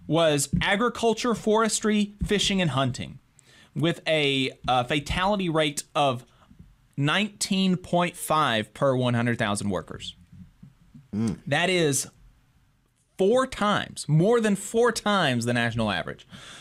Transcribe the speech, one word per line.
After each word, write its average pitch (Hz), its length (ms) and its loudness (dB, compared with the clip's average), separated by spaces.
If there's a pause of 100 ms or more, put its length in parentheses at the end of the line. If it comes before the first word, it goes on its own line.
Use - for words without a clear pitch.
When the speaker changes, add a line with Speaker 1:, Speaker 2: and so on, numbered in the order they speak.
Speaker 1:
was 151 420 2 (100)
agriculture, 226 760 0
forestry, 214 800 2 (100)
fishing, 196 380 0
and 160 80 0
hunting, 123 480 -4 (560)
with 165 320 -2
a, 139 440 2 (160)
uh, 127 180 2
fatality 180 640 -2
rate 151 340 0 (100)
of 135 320 0 (720)
nineteen 190 800 0
point 175 380 -2
five 135 580 0
per 139 220 2
one 123 180 2
hundred 120 240 0
thousand 104 320 -2
workers. - 460 -8 (960)
Speaker 2:
Mm. 107 320 -2
Speaker 1:
That 160 240 0
is 160 380 0 (1120)
four 240 260 2
times, - 640 -4
more 185 340 4
than 214 140 2
four 233 360 0
times 165 540 0
the 120 80 0
national 117 380 0
average. - 360 -6 (340)